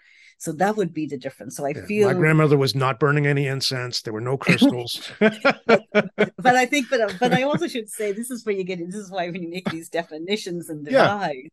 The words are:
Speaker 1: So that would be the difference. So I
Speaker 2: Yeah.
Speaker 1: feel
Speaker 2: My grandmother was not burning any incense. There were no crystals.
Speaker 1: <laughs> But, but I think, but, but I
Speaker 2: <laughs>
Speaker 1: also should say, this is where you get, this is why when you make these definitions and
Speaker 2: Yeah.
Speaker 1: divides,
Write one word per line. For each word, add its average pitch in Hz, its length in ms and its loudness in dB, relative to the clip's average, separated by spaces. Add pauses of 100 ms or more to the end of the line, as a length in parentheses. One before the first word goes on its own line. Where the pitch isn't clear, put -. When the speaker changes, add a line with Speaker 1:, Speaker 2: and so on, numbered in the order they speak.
(360)
Speaker 1:
So - 160 -8
that 185 260 0
would 175 160 -2
be 156 120 -6
the 135 120 -8
difference. - 380 -12
So 143 100 -6
I 151 100 -2
Speaker 2:
Yeah. - 80 -12
Speaker 1:
feel 208 240 2
Speaker 2:
My 190 60 2
grandmother 156 420 6
was 135 180 2
not 131 240 0
burning 147 280 2
any 143 200 0
incense. 131 540 -4
There 110 140 -8
were 110 80 -6
no 127 160 -2
crystals. 123 760 2
Speaker 1:
<laughs> - 60 -4 (720)
But, 208 460 0
but 247 180 4
I 247 100 4
think, 285 220 0
but, 214 300 0
but 247 160 2
I 254 80 2
Speaker 2:
<laughs> 285 80 0
Speaker 1:
also 311 160 -2
should 226 240 -8
say, 208 220 -4
this 233 180 -8
is 240 160 -10
where 208 80 -2
you 190 100 -4
get, 180 140 -6
this 175 160 -10
is 202 160 -12
why 180 180 -6
when 175 140 -8
you 165 60 -8
make 180 220 -6
these 165 180 -10
definitions 170 840 -6
and 151 160 -10
Speaker 2:
Yeah. 262 160 4
Speaker 1:
divides, 165 500 -2